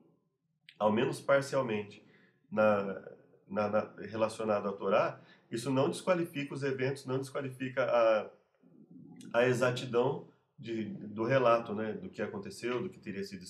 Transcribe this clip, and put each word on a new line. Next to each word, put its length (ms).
ao 120
menos 300
parcialmente, 840
na, 520
na, 220
na, 240
relacionado 600
à 40
Torá, 480
isso 220
não 180
desqualifica 640
os 100
eventos, 420
não 140
desqualifica 640
a, 1500
a 80
exatidão 800
de, 260
do 380
relato, 500
né, 200
do 160
que 120
aconteceu, 600
do 80
que 100
teria 240
sido 260